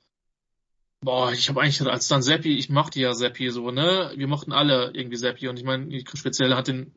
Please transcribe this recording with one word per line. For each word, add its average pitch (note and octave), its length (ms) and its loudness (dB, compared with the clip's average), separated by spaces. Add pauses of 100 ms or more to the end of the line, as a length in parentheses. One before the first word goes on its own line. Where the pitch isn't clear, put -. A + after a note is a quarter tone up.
(1000)
boah, B2+ 320 0
ich B2 160 0
hab C#3 100 0
eigentlich, C#3+ 240 2
als B2 260 0
dann C#3 140 4
Seppi, D#3 360 2
ich C3 120 -4
mochte D3 280 2
ja B2 160 2
Seppi A#2+ 360 -2
so, A#2+ 200 -6
ne? E3 460 0
Wir C3+ 100 -4
mochten D3 260 -4
alle C3 420 4
irgendwie A#2+ 220 -8
Seppi A#2+ 300 -2
und B2+ 120 -6
ich B2 60 -10
meine, C3+ 300 -4
ich C3 180 -8
speziell B2+ 420 0
hat C3 120 -2
den C3 300 -4